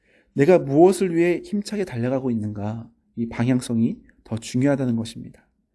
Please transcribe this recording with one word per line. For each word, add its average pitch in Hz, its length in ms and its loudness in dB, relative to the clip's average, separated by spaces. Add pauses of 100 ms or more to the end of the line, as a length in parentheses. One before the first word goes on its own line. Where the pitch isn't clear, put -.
(340)
내가 160 240 6
무엇을 170 560 4
위해 170 280 2
힘차게 202 420 -4
달려가고 127 460 -4
있는가? 107 600 -6 (260)
이 117 120 -4
방향성이 120 760 0 (220)
더 113 120 -6
중요하다는 127 600 -2
것입니다. 113 520 -10 (260)